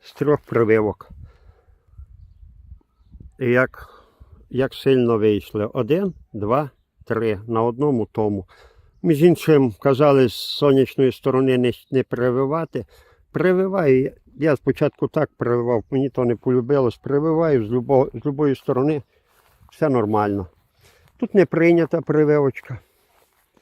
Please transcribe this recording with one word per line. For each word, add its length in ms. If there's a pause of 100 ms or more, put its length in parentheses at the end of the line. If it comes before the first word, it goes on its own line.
з 120
трьох 280
прививок. 680 (2250)
І 120
як, 540 (460)
як 240
сильно 440
вийшли. 480
Один, 480 (180)
два, 380 (340)
три. 420
На 160
одному 440
тому. 400 (560)
Між 200
іншим, 500
казали, 560
з 60
сонячної 760
сторони 460
не, 140 (180)
не 120
прививати. 840 (440)
Прививаю. 840 (140)
Я 300
спочатку 520
так 280
прививав, 540
мені 200
то 140
не 120
полюбилось. 600
Прививаю 680
з 40
любо-, 440
з 120
любої 300
сторони. 460 (680)
Все 160
нормально. 600 (680)
Тут 180
не 120
прийнята 540
прививочка. 800 (840)